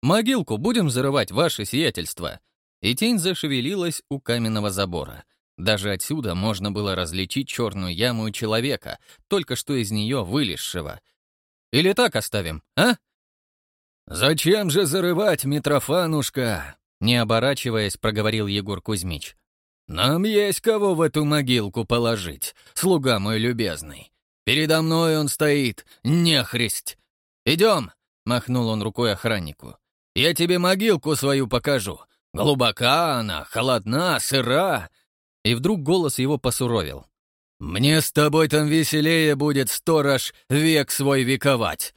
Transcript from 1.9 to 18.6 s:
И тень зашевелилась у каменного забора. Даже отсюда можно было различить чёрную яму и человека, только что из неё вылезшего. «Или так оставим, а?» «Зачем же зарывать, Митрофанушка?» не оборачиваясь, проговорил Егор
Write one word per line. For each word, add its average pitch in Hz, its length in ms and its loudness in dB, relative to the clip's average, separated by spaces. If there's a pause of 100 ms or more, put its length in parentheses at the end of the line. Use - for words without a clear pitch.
И 110 100 2
тень 226 240 0
зашевелилась 165 920 -4
у 139 100 -6
каменного 110 500 -2
забора. 90 540 -6 (320)
Даже 101 340 -2
отсюда 101 440 -4
можно 98 360 -2
было 98 240 -4
различить 92 540 -4
чёрную 95 460 -4
яму 110 340 -2
и 107 40 -8
человека, 113 680 -4 (300)
только 165 280 -2
что - 180 -6
из 113 160 -2
неё 110 320 -2
вылезшего. 90 800 -4 (720)
«Или 175 220 2
так 240 200 2
оставим, 87 480 -4 (140)
а?» 233 200 4 (1120)
«Зачем 160 600 2
же 170 160 2
зарывать, 175 600 0
Митрофанушка?» 143 1300 -2 (240)
не 120 160 2
оборачиваясь, 113 800 0
проговорил 107 500 0
Егор 101 360 -4